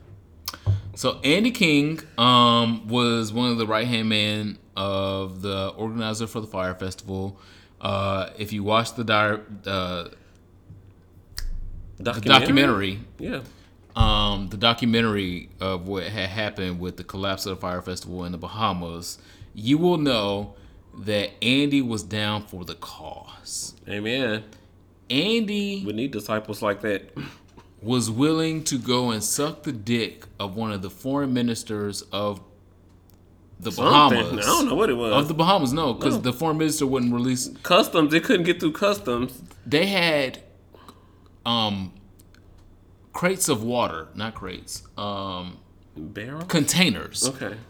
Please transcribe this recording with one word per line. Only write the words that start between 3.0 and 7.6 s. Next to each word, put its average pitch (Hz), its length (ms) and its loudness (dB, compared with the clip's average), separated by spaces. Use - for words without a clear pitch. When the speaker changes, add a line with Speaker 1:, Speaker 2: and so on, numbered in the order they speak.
Speaker 1:
one 120 200 0
of 117 60 0
the 113 100 0
right-hand 110 420 0
men 107 480 0
of 98 680 -2
the 98 280 -2
organizer 110 580 -4
for 110 140 -6
the 107 60 -10
Fire 92 280 -4
Festival. 95 640 -8